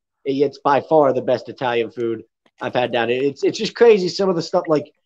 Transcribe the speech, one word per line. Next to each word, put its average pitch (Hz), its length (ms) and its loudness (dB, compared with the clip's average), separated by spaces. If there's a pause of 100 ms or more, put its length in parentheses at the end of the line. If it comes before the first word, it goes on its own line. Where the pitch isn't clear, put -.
(260)
it's 139 320 0
by 139 240 2
far 147 320 4
the 123 80 -2
best 123 280 -2
Italian 117 420 -4
food 113 320 -6 (380)
I've 127 120 -8
had 123 180 -2
down 117 180 -2
here. 127 120 -2
It's, 139 220 -4
it's 165 160 -2
just 208 160 -6
crazy 214 320 4
some 196 200 -2
of 185 80 0
the 165 60 -4
stuff, 175 260 -4
like, 151 240 -2 (140)